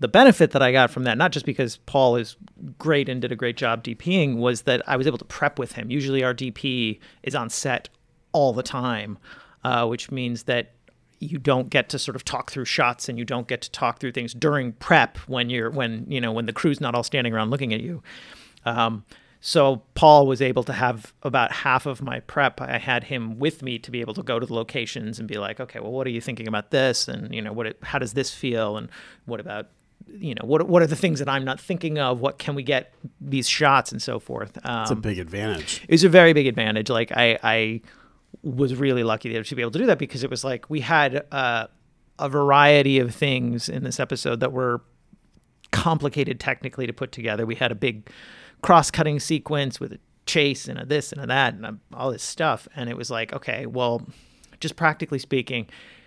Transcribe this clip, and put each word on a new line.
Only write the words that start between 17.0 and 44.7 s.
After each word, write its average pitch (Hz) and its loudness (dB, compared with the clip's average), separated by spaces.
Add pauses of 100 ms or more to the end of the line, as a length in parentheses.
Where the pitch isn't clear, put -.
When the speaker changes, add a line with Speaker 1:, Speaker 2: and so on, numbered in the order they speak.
Speaker 1:
standing 120 -2
around 110 0
looking 131 -2
at 110 -4
you. 139 -10 (640)
Um, 113 -2 (360)
so 135 2 (120)
Paul 151 10
was 127 0
able 127 2
to 156 -6
have 120 -2 (120)
about 120 2
half 131 0
of 135 -8
my 127 -8
prep. - 0
I 127 -4
had 120 -2
him 113 -8
with 156 -2
me 120 -8
to - -18
be 120 -6
able 113 -8
to 104 -8
go 117 -2
to 120 -4
the 117 -8
locations 113 -6
and 113 -10
be 107 -8
like, 101 -8
"Okay, 123 -12
well, 107 -10
what 131 -4
are 131 -4
you 117 -4
thinking 117 -10
about 107 -6
this? 131 2
And, 123 -10
you 113 -8
know, 104 -8
what, 110 -6
it, - -10
how - -4
does 123 -4
this 135 -4
feel? 113 -4
And 113 -10 (360)
what 117 -10
about, 104 -12 (360)
you 170 -10
know, - -8
what, 156 2
what 175 8
are 165 6
the 151 -2
things 160 0
that 135 -4
I'm 135 0
not 131 -4
thinking 160 -4
of? 127 0
What 139 -2
can 147 -6
we 139 -6
get 131 -2 (260)
these 135 -2
shots?" 139 2
and 113 -8
so 117 -6
forth. 107 -10
Um, 120 -6
Speaker 2:
That's 110 -4
a 107 0
big 104 -4
advantage. 92 -6
Speaker 1:
It's 165 6
a 190 8
very 170 10
big 147 4
advantage. 110 0
Like, 117 0
I, 117 4
I 113 0 (600)
was 131 -2
really 127 0
lucky 113 -2
to 117 -10
be 123 -2
able 117 -4
to 127 -4
do 247 0
that 196 4
because 127 -8
it 135 -4
was 127 -8
like 127 -6
we 151 -4
had, 143 2
uh, 120 -2 (520)
a 147 -4
variety 143 6
of 120 0
things 123 -2
in 131 -6
this 127 -6
episode 123 -4
that 131 0
were 123 -2 (880)